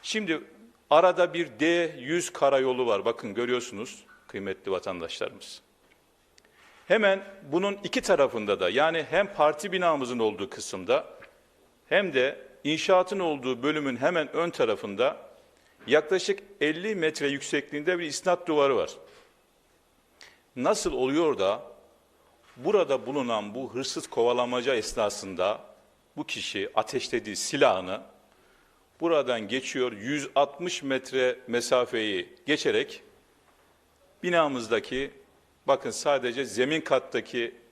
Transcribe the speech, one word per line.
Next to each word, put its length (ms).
Şimdi 380
arada 440
bir 260
D 380
yüz 340
karayolu 540
var. 180
Bakın 300
görüyorsunuz 680
kıymetli 440
vatandaşlarımız. 920
Hemen 360
bunun 420
iki 160
tarafında 600
da 100
yani 400
hem 240
parti 380
binamızın 460
olduğu 320
kısımda 680
hem 260
de 320
inşaatın 540
olduğu 440
bölümün 340
hemen 400
ön 140
tarafında 800
yaklaşık 560
elli 340
metre 340
yüksekliğinde 680
bir 60
isnat 440
duvarı 280
var. 140
Nasıl 360
oluyor 460
da 240
burada 500
bulunan 480
bu 200
hırsız 320
kovalamaca 680
esnasında 1000
bu 80
kişi 500
ateşlediği 600
silahını 680
buradan 480
geçiyor, 440
yüz 420
altmış 480
metre 640
mesafeyi 880
geçerek 560
binamızdaki, 880
bakın 240
sadece 540
zemin 360
kattaki 760